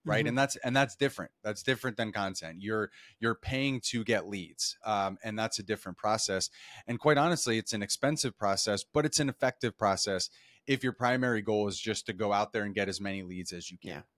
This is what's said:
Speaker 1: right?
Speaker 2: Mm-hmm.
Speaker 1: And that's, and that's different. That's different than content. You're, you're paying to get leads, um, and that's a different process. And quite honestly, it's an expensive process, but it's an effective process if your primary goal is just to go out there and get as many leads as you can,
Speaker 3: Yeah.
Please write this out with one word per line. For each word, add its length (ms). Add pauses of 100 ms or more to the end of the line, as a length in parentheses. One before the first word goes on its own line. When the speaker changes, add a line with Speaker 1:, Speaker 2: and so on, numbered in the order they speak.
Speaker 1:
right? 140
Speaker 2:
Mm-hmm. 80
Speaker 1:
And 100
that's, 200
and 180
that's 200
different. 360 (120)
That's 200
different 340
than 140
content. 500
You're, 300 (280)
you're 140
paying 520
to 180
get 240
leads, 580
um, 380
and 160
that's 180
a 60
different 340
process. 540 (340)
And 140
quite 180
honestly, 400
it's 160
an 80
expensive 560
process, 460
but 200
it's 160
an 80
effective 480
process 540 (380)
if 160
your 100
primary 480
goal 260
is 120
just 280
to 60
go 200
out 180
there 120
and 120
get 140
as 120
many 220
leads 300
as 180
you 60
can, 140
Speaker 3:
Yeah. 100 (160)